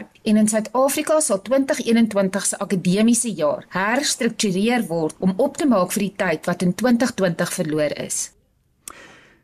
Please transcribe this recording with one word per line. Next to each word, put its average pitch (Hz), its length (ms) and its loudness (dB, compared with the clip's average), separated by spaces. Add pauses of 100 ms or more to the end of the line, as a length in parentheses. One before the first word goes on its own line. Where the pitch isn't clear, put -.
(240)
en 214 140 4
in 214 100 6
Suid-Afrika 269 720 0
sal 208 220 0
twintig 269 440 0
eenentwintig 202 600 2
se - 120 -4
akademiese 202 760 0
jaar 151 360 -2
herstruktureer 220 1160 -2
word 160 320 -2
om 185 180 0
op 277 200 0
te 339 80 0
maak 196 260 2
vir 196 100 -2
die 196 140 -2
tyd 175 300 -2
wat 175 160 -2
in 180 140 0
twintig 240 360 2
twintig 175 420 -2
verloor 151 440 -2
is. - 340 -8 (1120)